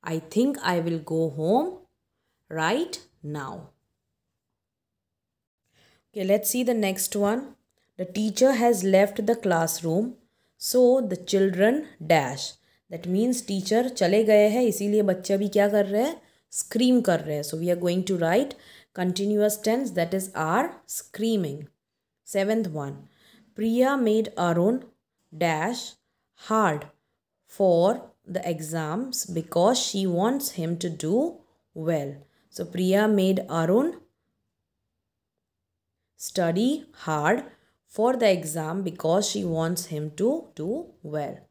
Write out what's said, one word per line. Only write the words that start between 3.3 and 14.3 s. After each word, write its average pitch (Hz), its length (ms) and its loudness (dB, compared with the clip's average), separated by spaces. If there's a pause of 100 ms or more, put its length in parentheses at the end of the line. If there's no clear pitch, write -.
Okay, 202 80 -4
let's 202 260 2
see 247 140 0
the 240 100 2
next 196 420 -2
one। 214 320 0 (520)
The 180 60 -6
teacher 214 480 2
has 233 300 4
left 196 420 4
the 226 100 2
classroom, 175 800 0 (480)
so 254 400 4
the 190 160 -4
children 196 680 2 (180)
dash। 139 480 0 (380)
That 175 160 -10
means 226 340 0
teacher 202 480 0
चले 214 340 2
गए 208 260 6